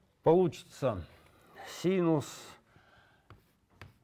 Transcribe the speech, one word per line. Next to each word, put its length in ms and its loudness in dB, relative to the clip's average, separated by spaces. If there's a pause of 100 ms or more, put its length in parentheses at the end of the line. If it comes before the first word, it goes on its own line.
(220)
Получится 840 0 (760)
синус 440 2 (1800)